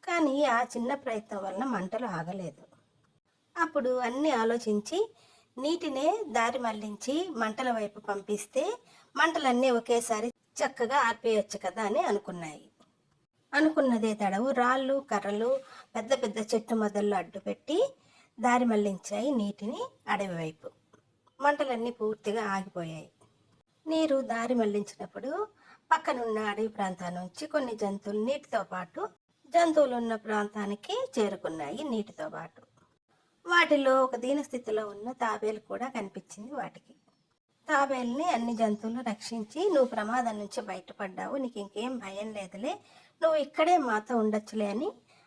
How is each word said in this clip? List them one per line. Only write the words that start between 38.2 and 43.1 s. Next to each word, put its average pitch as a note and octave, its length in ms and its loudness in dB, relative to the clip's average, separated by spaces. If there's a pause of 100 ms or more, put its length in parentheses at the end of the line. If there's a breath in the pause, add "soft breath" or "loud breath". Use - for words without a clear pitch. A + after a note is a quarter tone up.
అన్ని A#3 320 0
జంతువులు A3 440 0
రక్షించి, A#3 720 -2
"నువ్వు C#4 140 6
ప్రమాదం A3+ 540 -2
నుంచి G#3 220 -8
బయటపడ్డావు, F#3+ 760 -8
నీకు B3+ 220 -4
ఇంకేం A3 400 -6
భయం G3+ 340 -8
లేదులే, G#3 480 -6 (420 loud breath)